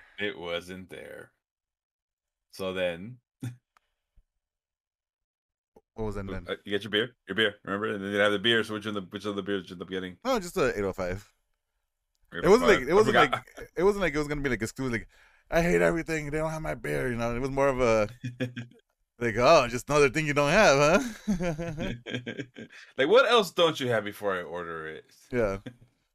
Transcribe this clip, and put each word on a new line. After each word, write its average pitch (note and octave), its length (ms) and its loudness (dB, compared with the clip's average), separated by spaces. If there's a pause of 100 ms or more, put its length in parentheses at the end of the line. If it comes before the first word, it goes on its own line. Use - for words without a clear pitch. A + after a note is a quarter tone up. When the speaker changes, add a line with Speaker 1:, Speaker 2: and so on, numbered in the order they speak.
(180)
Speaker 1:
It G2+ 220 -6
wasn't F2 500 -8
there. - 420 -16 (1200)
So F#2+ 200 -6
then F#2 440 -6 (2750)
Speaker 2:
What A2 100 -6
was G#2 100 -6
that G2 140 -8
Speaker 1:
Uh, - 20 -8
Speaker 2:
then? F#2 160 -8
Speaker 1:
uh, G2 160 -4
you G2+ 80 -10
get G2+ 120 0
your G#2+ 80 -10
beer? A2 240 0 (120)
Your F#2+ 80 -6
beer, G#2 200 2 (100)
remember? G#2 280 -4
And G2 100 -6
then G2 80 -6
you G2+ 80 0
have G#2 120 4
the G2+ 80 0
beer, A2+ 240 2
so G#2+ 120 -8
which G2+ 100 -8
one G#2+ 80 -6
the, G2+ 80 -4
which F#2+ 240 -12
of G#2 100 -4
the G2+ 60 -6
beers F#2+ 220 -4
did E2 80 -16
you F#2 40 -14
end F2 60 -12
up F2 80 -14
getting? F#2 340 -8
Speaker 2:
No, B3+ 160 0
just F3 180 -10
a C3 200 0
eight G2+ 60 -2
oh F#2+ 100 -2
five. F#2 340 -6 (1040)
It F2 160 -2
wasn't A#3+ 220 6
like, F3 100 6
Speaker 1:
Eight B2+ 40 -6
oh - 20 -8
five. - 20 -8
Speaker 2:
it D3 40 0
Speaker 1:
I - 20 2
Speaker 2:
wasn't G#3 220 4
Speaker 1:
forgot. B2 160 4
Speaker 2:
like, - 440 -8
it D#3+ 80 0
wasn't G3+ 200 2
like D#3 100 0
it D3 60 -2
was D3 80 -2
gonna D3 140 -4
be, C#3 80 -2
like, A2 120 -2
exclusive, B2 320 -4
like, G#2 140 -6 (440)
"I E3 100 2
hate F3 200 4
everything. D#3+ 500 0
They D3+ 80 -2
don't D#3 120 -2
have D#3 100 -8
my D#3 140 -6
beer," C#3 340 -2
you A#2 80 -2
know? A#2 180 -2
It A#2+ 40 -4
was C3+ 120 -2
more C#3 180 2
of B2+ 120 0
a, A2 260 4 (320)
Speaker 1:
<laughs> - 800 -12
Speaker 2:
like, A#2 180 -2
"Oh, C3 300 6
just A#2 220 -6
another C#3+ 200 4
thing D#3 180 -2
you D3 60 0
don't C#3+ 180 2
have, E3 500 6 (260)
huh?" E3+ 640 -4
<laughs> - 0 - (140)
Speaker 1:
<laughs> - 880 -12
Like, C3 100 2
"What A3+ 220 6
else A3 220 4
don't E3 280 2
you C3 100 -2
have A2 140 2
before G2+ 340 -4
I F2+ 60 -4
order E2 440 -8
it?" D#2 180 -14 (260)
Speaker 2:
Yeah. G#2+ 300 0
Speaker 1:
<laughs> - 60 -16 (480)